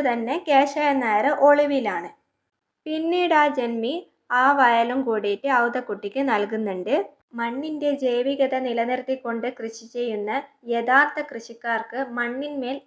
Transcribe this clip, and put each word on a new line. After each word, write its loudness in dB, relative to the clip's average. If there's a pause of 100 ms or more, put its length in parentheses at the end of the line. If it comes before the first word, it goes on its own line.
തന്നെ -2 (100)
കേശവൻ 2
നായർ 2 (140)
ഒളിവിലാണ്. 2 (760)
പിന്നീട് 0
ആ 6
ജന്മി -2 (360)
ആ 4
വയലും 4
കൂടിയിട്ട് -2
ഔതക്കുട്ടിക്ക് -2
നൽകുന്നുണ്ട്. -2 (380)
മണ്ണിൻ്റെ -4
ജൈവികത 0
നിലനിർത്തിക്കൊണ്ട് -4
കൃഷി -12
ചെയ്യുന്ന -4 (360)
യഥാർത്ഥ 2
കൃഷിക്കാർക്ക് -8 (100)
മണ്ണിന്മേൽ -6